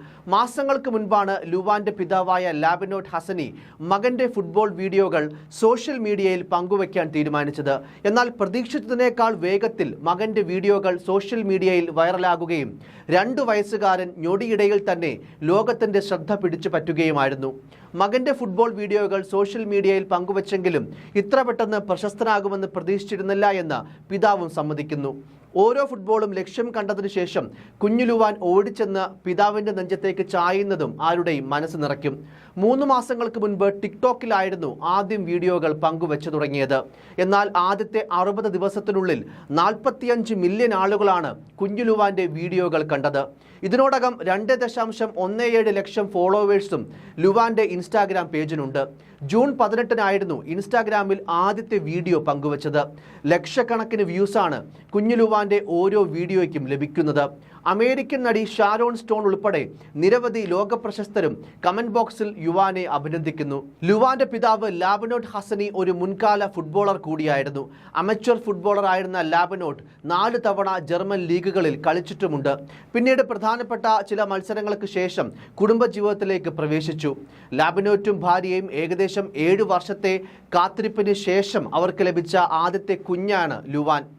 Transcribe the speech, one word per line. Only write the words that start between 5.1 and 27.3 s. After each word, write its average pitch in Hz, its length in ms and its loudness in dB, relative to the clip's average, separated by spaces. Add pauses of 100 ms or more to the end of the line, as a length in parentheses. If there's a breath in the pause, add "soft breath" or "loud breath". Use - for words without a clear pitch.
സോഷ്യൽ 233 400 2
മീഡിയയിൽ 196 440 0
പങ്കുവയ്ക്കാൻ 180 640 0
തീരുമാനിച്ചത്. 147 640 0 (340 loud breath)
എന്നാൽ 240 340 2
പ്രതീക്ഷിച്ചതിനേക്കാൾ 240 920 0
വേഗത്തിൽ 190 680 -2
മകന്റെ 196 420 0
വീഡിയോകൾ 190 560 2
സോഷ്യൽ 196 460 -2
മീഡിയയിൽ 185 480 2
വൈറലാകുകയും 165 880 0 (300 loud breath)
രണ്ടു 214 320 2
വയസ്സുകാരൻ 202 760 0
ഞൊടിയിടയിൽ 202 720 2
തന്നെ 165 260 -2 (260 loud breath)
ലോകത്തിന്റെ 208 560 2
ശ്രദ്ധ 190 340 -2
പിടിച്ചു 180 360 -2
പറ്റുകയുമായിരുന്നു. 151 880 0 (360 loud breath)
മകന്റെ 247 380 0
ഫുട്ബോൾ 233 400 0
വീഡിയോകൾ 202 480 -2
സോഷ്യൽ 202 440 -2
മീഡിയയിൽ 196 380 2
പങ്കുവച്ചെങ്കിലും 185 880 -2 (220 loud breath)
ഇത്ര 202 260 4
പെട്ടെന്ന് 233 360 0
പ്രശസ്തനാകുമെന്ന് 202 920 -2
പ്രതീക്ഷിച്ചിരുന്നില്ല 196 840 0
എന്ന് 160 600 -4
പിതാവും 196 400 2
സമ്മതിക്കുന്നു. 151 720 -4 (320 loud breath)
ഓരോ 240 300 4
ഫുട്ബോളും 214 480 -2
ലക്ഷ്യം 190 440 -4
കണ്ടതിനു 202 300 -2
ശേഷം 175 440 -4 (320 loud breath)